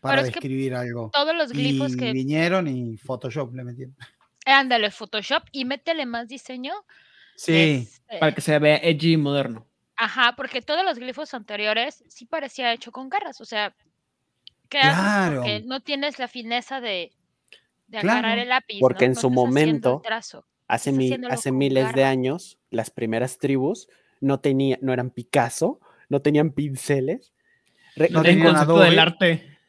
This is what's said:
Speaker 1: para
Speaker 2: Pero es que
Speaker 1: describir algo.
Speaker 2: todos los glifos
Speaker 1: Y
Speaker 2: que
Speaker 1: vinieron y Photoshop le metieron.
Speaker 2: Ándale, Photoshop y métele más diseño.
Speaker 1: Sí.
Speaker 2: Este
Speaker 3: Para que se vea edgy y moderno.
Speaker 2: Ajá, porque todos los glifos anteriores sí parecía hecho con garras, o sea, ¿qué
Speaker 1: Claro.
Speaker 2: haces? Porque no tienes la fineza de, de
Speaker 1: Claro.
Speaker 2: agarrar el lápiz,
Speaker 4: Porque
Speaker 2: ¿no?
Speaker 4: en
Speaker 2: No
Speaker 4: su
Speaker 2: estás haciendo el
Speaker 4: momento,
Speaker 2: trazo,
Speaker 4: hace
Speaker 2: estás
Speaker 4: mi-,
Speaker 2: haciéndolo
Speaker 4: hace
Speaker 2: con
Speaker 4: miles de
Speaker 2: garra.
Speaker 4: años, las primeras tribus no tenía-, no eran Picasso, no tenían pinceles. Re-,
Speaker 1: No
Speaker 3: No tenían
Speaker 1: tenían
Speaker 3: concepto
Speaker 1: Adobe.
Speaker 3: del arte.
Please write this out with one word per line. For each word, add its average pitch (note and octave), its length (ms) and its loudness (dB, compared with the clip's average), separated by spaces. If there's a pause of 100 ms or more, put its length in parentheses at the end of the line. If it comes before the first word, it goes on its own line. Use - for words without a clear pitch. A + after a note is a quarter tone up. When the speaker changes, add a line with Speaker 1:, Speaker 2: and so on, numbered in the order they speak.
Speaker 1:
para C3+ 160 0
Speaker 2:
Pero - 60 2
es C3 100 -2
que - 80 -8
Speaker 1:
describir C3 340 -4
algo. A#2+ 380 -8
Speaker 2:
todos D4+ 240 0
los D4+ 160 -4
glifos C3+ 400 -2
Speaker 1:
Y B2 60 -4
Speaker 2:
que B2+ 140 -4
Speaker 1:
vinieron D#3+ 540 0
y B2 300 -6
Photoshop B2 580 -8
le B2+ 100 -12
metieron. B2+ 300 -16 (520)
Speaker 2:
Ándale, B3+ 440 2
Photoshop A3 520 -6 (100)
y C4+ 140 -8
métele C#4+ 400 -6
más A#3 220 -10
diseño. B3+ 440 -12 (640)
Speaker 1:
Sí. D#3 520 2
Speaker 2:
Este - 300 -18
Speaker 3:
Para D#3 160 2
que - 60 -8
se D3+ 180 2
vea D3+ 200 4
edgy E3 340 2
y E3 60 4
moderno. C#3 480 -2 (300)
Speaker 2:
Ajá, A#3+ 400 0
porque B3+ 260 -8
todos D#4+ 220 -2
los D#4 140 -4
glifos B3+ 360 -10
anteriores G#3+ 760 -4
sí - 160 -20
parecía C4 480 -4
hecho A#3 200 -8
con C4 180 -14
garras, F#4 300 -6
o A3+ 40 -18
sea, G#3+ 320 -6 (920)
¿qué C#4+ 120 -4
Speaker 1:
Claro. F#3+ 640 2
Speaker 2:
haces? - 0 -
Porque G#2+ 240 -4
no C4 140 -8
tienes C#4+ 380 -6
la B3 100 -6
fineza A#3+ 520 -8
de, G3 320 -8 (720)
de G#3+ 120 -12
Speaker 1:
Claro. G#3+ 200 2
Speaker 2:
agarrar A3+ 200 0
el A#3+ 100 -6
lápiz, B3 320 -2
Speaker 4:
Porque B2+ 240 4
Speaker 2:
¿no? B2 40 4
Speaker 4:
en B2+ 60 2
Speaker 2:
No B2 60 -8
Speaker 4:
su C3 100 0
Speaker 2:
estás B2+ 260 2
haciendo D3 320 2
el B2 60 2
Speaker 4:
momento, - 80 -8
Speaker 2:
trazo, - 440 -10 (200)
Speaker 4:
hace - 240 -2
Speaker 2:
estás C3+ 80 2
Speaker 4:
mi-, C3 60 2
Speaker 2:
haciéndolo B2 300 -2
Speaker 4:
hace B2+ 160 -4
Speaker 2:
con C3 80 0
Speaker 4:
miles C3 340 2
de C3+ 100 2
Speaker 2:
garra. C3+ 80 4
Speaker 4:
años, C3 480 -4 (120)
las A2+ 200 -4
primeras A2+ 480 -4
tribus C#3 500 -2 (320)
no C#3 200 0
tenía-, C3+ 420 0
no C3 100 0
eran B2 180 -2
Picasso, C#3 680 -2 (280)
no C#3 140 0
tenían D3+ 300 4
pinceles. C#3+ 800 -4 (640)
Re-, D#3+ 160 2
Speaker 1:
No E3+ 80 2
Speaker 3:
No D#3+ 40 4
tenían F3 180 8
Speaker 1:
tenían E3+ 140 8
Speaker 3:
concepto E3 180 4
Speaker 1:
Adobe. E3+ 180 10
Speaker 3:
del E3 80 6
arte. E3 500 2 (200)